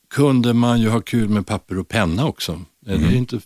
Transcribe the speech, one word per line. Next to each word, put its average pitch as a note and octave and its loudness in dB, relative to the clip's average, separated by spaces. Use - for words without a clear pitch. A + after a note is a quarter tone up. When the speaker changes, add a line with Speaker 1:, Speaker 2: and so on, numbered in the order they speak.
Speaker 1:
kunde C3 4
man A#2+ 4
ju A2 2
ha A2+ 0
kul A2+ -2
med G#2 0
papper G2+ -6
och F#2 -8
penna G#2 -2
också. - -8
Eh, D#2+ -8
det G2+ -8
är - -2
Speaker 2:
Mm. D#2+ 2
Speaker 1:
inte, B2 -2